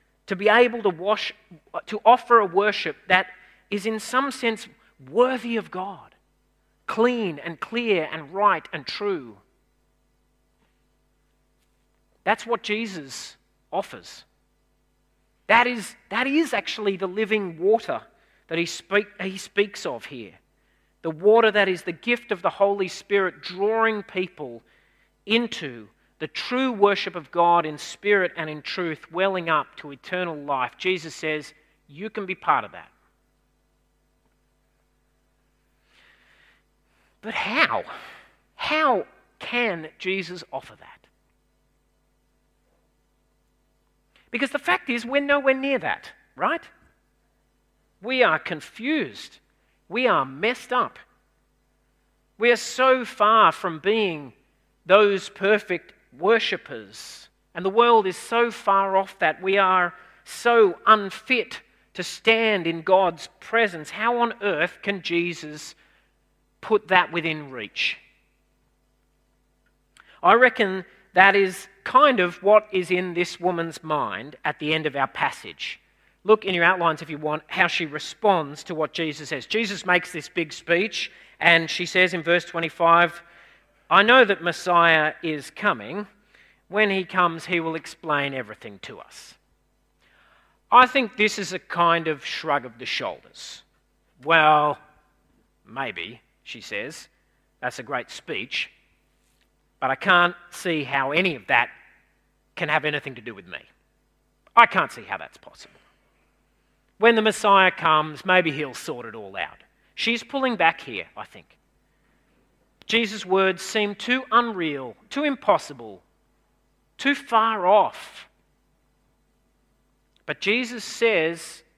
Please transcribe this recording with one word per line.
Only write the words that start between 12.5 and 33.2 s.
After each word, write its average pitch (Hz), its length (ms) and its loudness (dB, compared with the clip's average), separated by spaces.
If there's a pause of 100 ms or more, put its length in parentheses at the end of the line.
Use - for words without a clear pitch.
Jesus 190 760 -8 (340)
offers. - 520 -10 (1200)
That 233 200 4
is, 240 300 -8 (140)
that 233 160 -2
is 285 260 0
actually 202 460 -4
the 190 100 -4
living 196 500 -4
water 180 440 0 (460)
that 165 100 -4
he 170 80 -2
speak, 208 400 -4 (160)
he 190 160 -8
speaks - 480 -4
of 127 180 -8
here. 110 300 -14 (680)
The 165 100 -6
water 214 400 4
that 196 180 2
is 180 160 -4
the 175 80 -6
gift 233 400 -4
of 175 100 -6
the 180 80 -2
Holy 202 380 0
Spirit 190 520 -2
drawing 214 640 -2
people 151 580 -10 (640)
into 175 640 -4 (320)
the 160 60 -6
true 254 460 -4
worship 196 420 0
of 165 160 -14
God 170 340 2
in 151 140 -10
spirit 196 580 -2
and 156 140 -6
in 151 100 -12
truth, 165 520 -8
welling 185 360 -2
up 156 280 0
to 147 160 -16
eternal 175 420 -6
life. 143 420 -4
Jesus 170 380 -4
says, 156 400 -6 (320)
"You 175 240 -14
can 208 160 -10
be 185 80 -8
part 139 300 -2
of 101 80 -16
that." 82 160 -20 (4000)